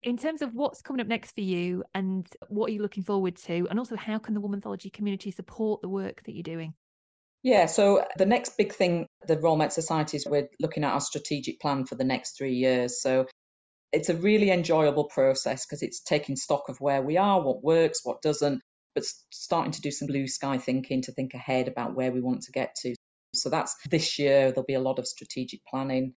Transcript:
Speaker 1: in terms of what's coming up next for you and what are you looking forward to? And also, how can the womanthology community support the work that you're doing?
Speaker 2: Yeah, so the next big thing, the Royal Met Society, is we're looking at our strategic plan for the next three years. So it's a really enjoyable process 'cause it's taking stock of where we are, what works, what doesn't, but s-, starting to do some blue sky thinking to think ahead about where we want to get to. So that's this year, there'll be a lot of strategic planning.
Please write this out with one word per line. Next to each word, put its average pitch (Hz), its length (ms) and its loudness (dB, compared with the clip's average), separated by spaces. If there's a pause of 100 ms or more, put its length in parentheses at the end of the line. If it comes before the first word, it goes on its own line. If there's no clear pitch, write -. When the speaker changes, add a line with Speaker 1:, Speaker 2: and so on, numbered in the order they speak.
Speaker 1:
in 247 160 -4
terms 311 240 -4
of 240 140 -6
what's 285 260 -4
coming 269 200 -6
up 226 60 -4
next 226 260 -6
for - 80 -6
you 180 420 -2 (100)
and 190 320 -4 (220)
what 208 220 -2
are 226 40 -4
you 208 80 -4
looking 202 220 -6
forward 185 320 0
to? 175 340 -4
And 196 80 -2
also, 240 200 -6
how 214 200 -4
can 220 160 -4
the 208 60 0
womanthology 202 520 -6
community 202 380 -4
support 208 520 -4
the 185 80 -8
work 190 340 -6
that 220 80 -14
you're - 100 -10
doing? 165 320 -8 (680)
Speaker 2:
Yeah, 208 260 8
so 202 380 6 (120)
the 185 80 6
next 240 320 2
big - 160 2
thing, 175 340 2 (180)
the 156 140 2
Royal 160 160 4
Met 156 160 2
Society, 156 460 0
is - 80 -4
we're 147 240 2 (100)
looking 156 240 -2
at 139 100 2
our 135 60 2
strategic 143 640 -4
plan 135 240 0
for 131 100 -10
the 131 80 -2
next 131 340 -2
three 135 180 -2
years. 127 460 2
So 131 260 2 (680)
it's 160 160 0
a 170 60 4
really 202 360 4
enjoyable 156 540 4
process 135 600 0
'cause - 160 -10
it's - 200 -6
taking - 340 -2
stock - 320 -2
of 131 140 -10
where 139 200 2
we 147 140 0
are, 190 260 4
what 131 220 -2
works, 160 400 2
what - 180 -6
doesn't, 147 400 0 (320)
but 139 100 -2
s-, - 280 -12
starting 165 400 -2
to - 100 -8
do 147 80 -2
some 143 200 -6
blue 135 180 -2
sky 135 300 -2
thinking 131 460 -2
to 127 100 -10
think 131 200 -6
ahead 131 360 -2
about 123 260 -6
where 127 160 0
we 127 80 -2
want 127 220 -2
to - 100 -16
get - 300 -4
to. 127 120 -6 (400)
So - 160 -2
that's 156 240 -2 (160)
this 156 300 0
year, 139 320 6
there'll 131 140 -2
be 139 80 -2
a 131 80 2
lot 131 180 0
of 120 80 -6
strategic - 580 -10
planning. 131 540 -2